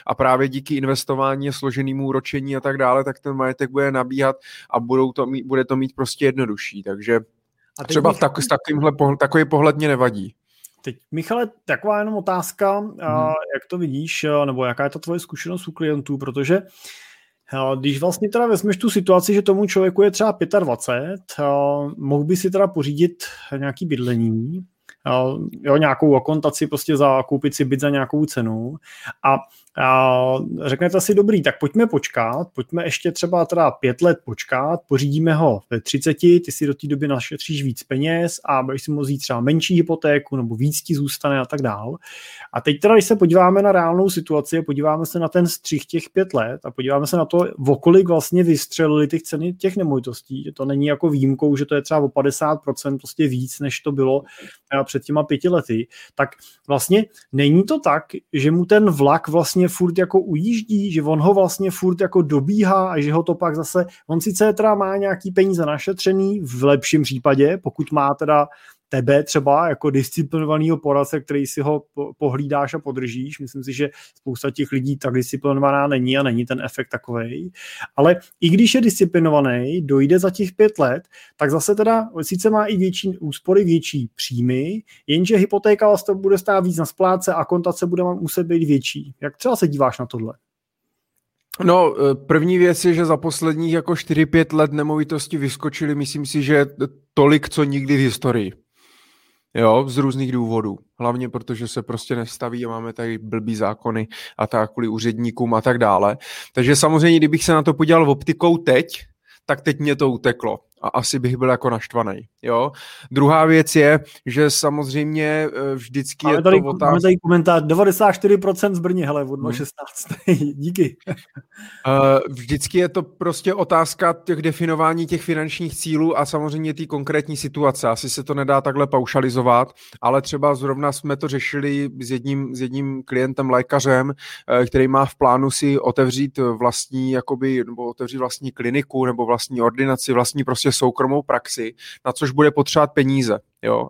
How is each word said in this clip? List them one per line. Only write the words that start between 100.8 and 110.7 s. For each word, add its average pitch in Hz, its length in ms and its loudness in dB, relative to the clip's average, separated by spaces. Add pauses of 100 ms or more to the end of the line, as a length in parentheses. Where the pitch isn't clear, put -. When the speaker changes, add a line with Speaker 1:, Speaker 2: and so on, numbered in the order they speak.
Speaker 1:
Hlavně 123 300 -4
protože 113 400 -8
se 120 140 -6
prostě 120 340 -8
nestaví 120 500 -8
a - 20 -8
máme 113 240 -10
tady 113 260 -8
blbý 110 380 -6
zákony 110 520 -4 (300)
a 104 80 -2
tak 107 260 -2
kvůli 117 160 -4
úředníkům 117 680 -2
a 110 60 2
tak 123 180 2
dále. 101 400 2 (340)
Takže 131 240 2
samozřejmě, 160 420 4
kdybych 156 260 2
se 175 80 2
na 156 100 4
to 156 120 2
podíval 160 360 4
optikou 165 460 2
teď, 160 300 2 (600)
tak 139 140 -2
teď 143 180 -2
mě 147 180 0
to 139 140 2
uteklo. 120 480 -2 (240)